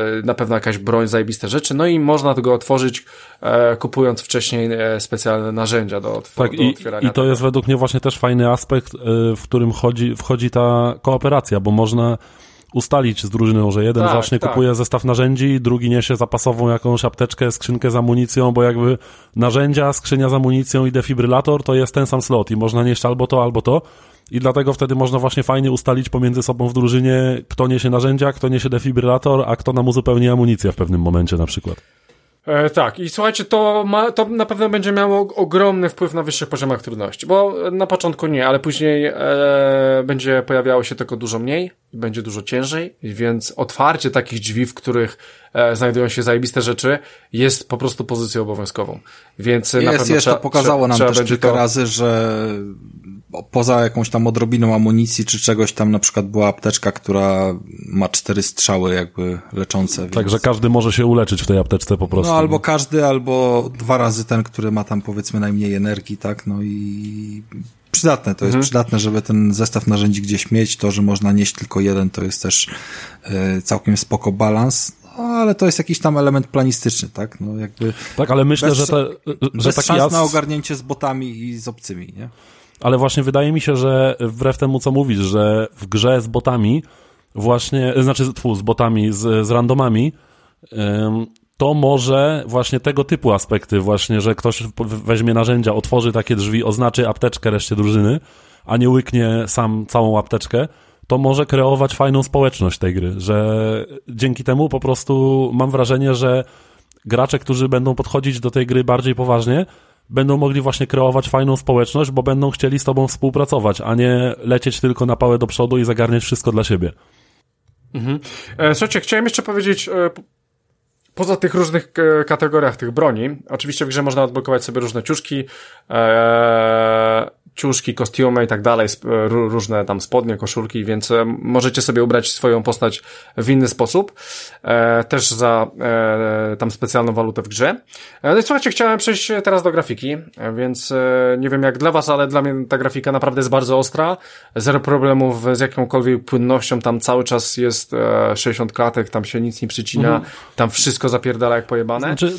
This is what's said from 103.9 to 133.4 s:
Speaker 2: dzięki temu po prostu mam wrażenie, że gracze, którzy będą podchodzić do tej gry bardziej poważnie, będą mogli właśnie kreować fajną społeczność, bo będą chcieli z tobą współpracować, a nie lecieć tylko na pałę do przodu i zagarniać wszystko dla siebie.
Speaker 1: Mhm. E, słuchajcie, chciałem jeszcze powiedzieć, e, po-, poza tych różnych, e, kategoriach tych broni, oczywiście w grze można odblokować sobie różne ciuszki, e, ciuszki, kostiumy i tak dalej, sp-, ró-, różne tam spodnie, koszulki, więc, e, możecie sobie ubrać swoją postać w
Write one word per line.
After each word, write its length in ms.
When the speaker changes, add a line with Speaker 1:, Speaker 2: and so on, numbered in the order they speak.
Speaker 2:
dzięki 360
temu 260
po 100
prostu 760
mam 180
wrażenie, 440
że 280
gracze, 340
którzy 300
będą 260
podchodzić 440
do 120
tej 140
gry 180
bardziej 320
poważnie, 500
będą 280
mogli 240
właśnie 260
kreować 420
fajną 280
społeczność, 540
bo 120
będą 280
chcieli 280
z 40
tobą 240
współpracować, 760
a 140
nie 480
lecieć 360
tylko 260
na 100
pałę 220
do 100
przodu 300
i 80
zagarniać 380
wszystko 280
dla 120
siebie. 280
Speaker 1:
Mhm. 260
E, 180
słuchajcie, 260
chciałem 240
jeszcze 160
powiedzieć, 480
e, 200
po-, 120
poza 200
tych 180
różnych, 380
e, 20
kategoriach 540
tych 140
broni, 380
oczywiście 360
w 20
grze 160
można 200
odblokować 400
sobie 180
różne 220
ciuszki, 400
e, 1400
ciuszki, 380
kostiumy 500
i 40
tak 140
dalej, 240
sp-, 120
ró-, 200
różne 360
tam 160
spodnie, 360
koszulki, 480
więc, 260
e, 140
możecie 400
sobie 220
ubrać 280
swoją 320
postać 380
w 120